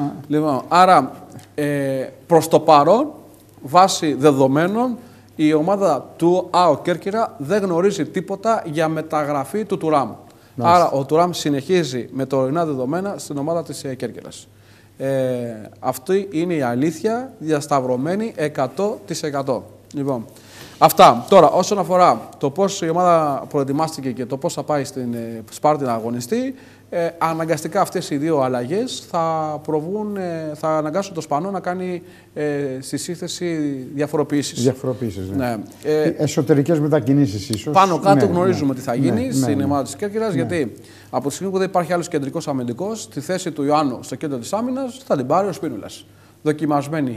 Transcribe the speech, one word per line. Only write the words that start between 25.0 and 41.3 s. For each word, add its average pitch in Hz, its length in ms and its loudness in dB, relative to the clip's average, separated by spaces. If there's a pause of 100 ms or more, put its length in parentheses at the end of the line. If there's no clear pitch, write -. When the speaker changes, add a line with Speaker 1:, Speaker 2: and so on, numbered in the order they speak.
Speaker 1:
ε, 113 380 -8
Σπάρτη 151 320 0
να 123 100 0
αγωνιστεί, 120 600 -4 (340)
ε, 170 280 -2
αναγκαστικά 160 640 -2
αυτές - 280 -4
οι 147 80 -2
δύο 151 220 0
αλλαγές 131 720 -2
θα 160 540 -2
προβούν, 196 540 -4
ε, 165 380 -6
θα 156 220 0
αναγκάσουν 160 360 -4
το 160 80 -6
Σπανό 156 300 -2
να 185 80 -4
κάνει, 180 420 -6 (320)
ε, 147 100 -6 (360)
στη 139 180 -8
σύνθεση 170 580 -6 (400)
διαφοροποιήσεις. 143 680 -2
Speaker 2:
Διαφοροποιήσεις, 117 680 -2
ναι. - 60 -4
Speaker 1:
Ναι. 123 220 -2 (260)
Ε, 151 180 0 (160)
Speaker 2:
Εσωτερικές 151 640 2
μετακινήσεις, 139 720 2
ίσως. 117 240 -4
Speaker 1:
πάνω 190 260 4
κάτω 143 260 4
Speaker 2:
Ναι, 180 60 2
Speaker 1:
γνωρίζουμε 175 420 2
Speaker 2:
ναι. - 60 -4
Speaker 1:
τι - 20 -14
θα 123 140 -4
γίνει 127 300 0
Speaker 2:
Ναι, - 60 -6
Speaker 1:
στην 135 180 2
Speaker 2:
ναι, 147 60 2
ναι. 139 80 -2
Speaker 1:
ομάδα 139 200 0
της - 120 -10
Κέρκυρας, 214 340 -4
Speaker 2:
Ναι. 175 60 -2
Speaker 1:
γιατί 147 380 -2 (360)
από 127 180 -4
τη 139 60 -4